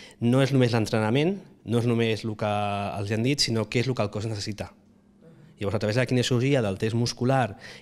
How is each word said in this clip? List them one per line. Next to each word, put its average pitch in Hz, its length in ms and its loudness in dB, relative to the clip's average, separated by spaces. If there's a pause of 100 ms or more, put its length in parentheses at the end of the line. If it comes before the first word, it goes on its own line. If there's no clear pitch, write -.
(200)
no 120 220 4
és 135 120 2
només 123 180 4
l'entrenament, 117 640 2 (300)
no 113 160 0
és 120 80 0
només 113 340 0
el 107 140 -6
que 107 120 -2 (460)
els 104 160 -4
han 110 140 0
dit, 143 160 0
sinó 113 260 0
què 123 140 0
és 127 80 -2
el 123 80 0
que 107 80 0
el 101 80 -4
cos 107 160 -6
necessita. 104 400 -8 (920)
Llavors, 101 160 -2
a 101 60 0
través 107 160 0
de - 20 4
la 123 80 0
kinesiologia, 127 560 2
del 95 160 -2
test 110 160 0
muscular 120 640 0 (240)